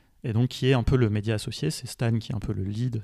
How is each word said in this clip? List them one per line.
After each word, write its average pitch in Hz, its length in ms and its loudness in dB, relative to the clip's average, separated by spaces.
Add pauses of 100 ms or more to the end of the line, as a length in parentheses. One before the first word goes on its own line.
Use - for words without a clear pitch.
(240)
et 120 80 -4
donc 123 160 2
qui - 180 -4
est 135 60 6
un 120 100 4
peu 135 140 4
le 117 120 4
média 107 280 0
associé. 127 340 -4
C'est - 160 -8
Stan 117 320 -2
qui - 140 -6
est - 20 -4
un 101 60 -4
peu 107 120 -4
le 98 120 -4
lead 110 400 -4